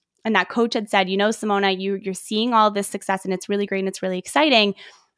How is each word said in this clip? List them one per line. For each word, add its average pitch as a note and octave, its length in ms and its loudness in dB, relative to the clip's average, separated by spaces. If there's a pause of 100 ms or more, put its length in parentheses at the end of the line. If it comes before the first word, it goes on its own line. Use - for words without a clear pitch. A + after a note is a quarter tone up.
(240)
And A3 100 0
that F#3 140 2
coach A#3 260 0
had G#3+ 140 -4
said, F#3+ 220 2
"You F#3+ 80 0
know, G3+ 100 4
Simona, G3+ 500 0
you, G3 180 -4
you're F#3+ 180 -8
seeing A3 400 -2
all G#3+ 160 6
this G3+ 180 -2
success F#3+ 380 -4
and F#3+ 80 -2
it's - 160 -6
really G3+ 160 0
great G3 140 -4
and F#3+ 80 -2
it's - 140 -8
really F#3 160 -4
exciting. A3+ 560 4 (440)